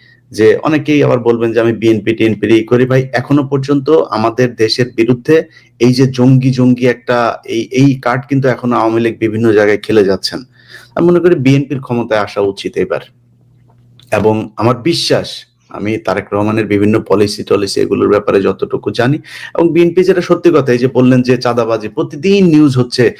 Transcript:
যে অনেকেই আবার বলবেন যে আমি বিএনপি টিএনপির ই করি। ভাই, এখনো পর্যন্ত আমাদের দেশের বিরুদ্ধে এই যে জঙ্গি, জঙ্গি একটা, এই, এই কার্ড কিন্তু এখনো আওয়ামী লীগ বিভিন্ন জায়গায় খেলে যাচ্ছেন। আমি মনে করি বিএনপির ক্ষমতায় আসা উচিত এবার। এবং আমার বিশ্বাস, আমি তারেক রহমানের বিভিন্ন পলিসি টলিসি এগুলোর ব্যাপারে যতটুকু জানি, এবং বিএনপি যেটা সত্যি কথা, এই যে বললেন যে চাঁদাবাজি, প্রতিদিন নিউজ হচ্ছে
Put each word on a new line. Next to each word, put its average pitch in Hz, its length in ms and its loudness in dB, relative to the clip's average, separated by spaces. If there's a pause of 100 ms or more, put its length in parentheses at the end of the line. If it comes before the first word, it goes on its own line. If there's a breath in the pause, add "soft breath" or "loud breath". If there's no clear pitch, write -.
(300 soft breath)
যে 110 260 2
অনেকেই 147 480 0
আবার 127 140 0
বলবেন 117 340 -2
যে 117 80 0
আমি 117 120 0
বিএনপি 110 420 0
টিএনপির 110 360 -2
ই 110 140 2
করি। 123 220 0
ভাই, 131 260 0
এখনো 135 360 0
পর্যন্ত 139 420 -2
আমাদের 117 640 0
দেশের 113 320 -2 (100)
বিরুদ্ধে 127 480 0 (340 soft breath)
এই 123 160 2
যে 131 120 2
জঙ্গি, 131 440 2
জঙ্গি 127 360 0
একটা, 120 580 -2
এই, 110 260 -6
এই 135 240 2
কার্ড 131 340 -4
কিন্তু 135 200 0
এখনো 120 280 -2
আওয়ামী 113 240 0
লীগ 113 180 -2
বিভিন্ন 110 340 0
জায়গায় 104 260 2
খেলে 107 260 2
যাচ্ছেন। 92 380 -4 (520 loud breath)
আমি 170 120 0
মনে 175 140 4
করি 175 140 2
বিএনপির 135 460 0
ক্ষমতায় 117 400 -2
আসা 101 200 -6
উচিত 98 360 -4
এবার। 90 240 -4 (1120)
এবং 107 440 0
আমার 120 200 0
বিশ্বাস, 113 520 -2 (400)
আমি 104 300 -6
তারেক 98 340 -4
রহমানের 107 340 -2
বিভিন্ন 104 420 0
পলিসি 101 360 0
টলিসি 101 360 -2
এগুলোর 101 280 0
ব্যাপারে 101 340 0
যতটুকু 98 480 -4
জানি, 123 280 -2 (400 loud breath)
এবং 165 140 0
বিএনপি 170 320 2
যেটা 175 160 2
সত্যি 175 300 0
কথা, 143 220 2
এই 123 60 2
যে 123 80 0
বললেন 127 360 2
যে 123 140 2
চাঁদাবাজি, 113 520 -2
প্রতিদিন 165 580 0
নিউজ 151 320 4
হচ্ছে 123 420 0